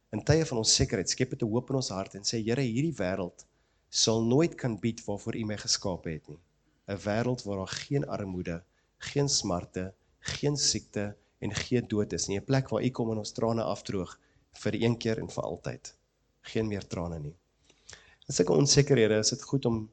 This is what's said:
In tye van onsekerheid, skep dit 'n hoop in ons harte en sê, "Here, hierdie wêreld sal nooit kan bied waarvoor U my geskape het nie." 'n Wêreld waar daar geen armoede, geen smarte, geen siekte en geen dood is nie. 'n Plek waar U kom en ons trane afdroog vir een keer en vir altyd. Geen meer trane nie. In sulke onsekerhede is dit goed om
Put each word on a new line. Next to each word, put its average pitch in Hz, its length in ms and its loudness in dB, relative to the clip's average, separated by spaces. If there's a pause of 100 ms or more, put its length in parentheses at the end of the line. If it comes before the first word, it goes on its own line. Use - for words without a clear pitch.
(140)
In - 140 -4
tye 156 220 6
van 117 120 0
onsekerheid, 110 500 2
skep 127 220 0
dit 135 80 -4
'n 107 100 0
hoop 120 180 -2
in 135 100 0
ons 127 160 -4
harte 95 220 -6
en 101 120 -10
sê, 117 140 -2
"Here, 123 200 2 (100)
hierdie 147 280 0
wêreld 92 420 -4 (440)
sal 113 340 4
nooit 139 400 4
kan 117 220 0
bied 113 220 -2
waarvoor 104 300 -6
U 113 80 -4
my 107 120 -4
geskape 87 540 -2
het 78 180 -10
nie." 76 120 -18 (480)
'n 98 180 -6
Wêreld 120 380 -2
waar 101 180 -4
daar 92 120 -6 (100)
geen 143 220 -2 (100)
armoede, 90 460 -6 (360)
geen 143 300 0
smarte, 95 640 -2 (260)
geen - 380 -2
siekte 104 580 -2 (240)
en 98 160 -4
geen 120 340 0
dood 104 240 0
is 85 160 -2
nie. 98 100 0
'n 98 60 -6
Plek 131 240 2
waar 110 140 0
U 127 80 0
kom 117 200 -2
en 110 140 -2
ons - 80 -10
trane 113 300 0
afdroog 95 560 -4 (440)
vir 107 120 0
een 113 240 2
keer 110 200 0
en - 100 -6
vir - 160 -6
altyd. - 500 -8 (460)
Geen 110 280 -4
meer 101 180 -4
trane 85 340 -4
nie. 73 160 -10 (920)
In 143 60 -6
sulke 180 180 4
onsekerhede 139 680 6
is 107 120 2
dit - 120 -4
goed - 220 -2
om 110 280 0